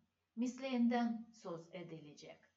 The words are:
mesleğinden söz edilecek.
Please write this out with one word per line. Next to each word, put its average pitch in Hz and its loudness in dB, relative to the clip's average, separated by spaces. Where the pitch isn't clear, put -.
mesleğinden 240 2
söz 170 -8
edilecek. 160 -12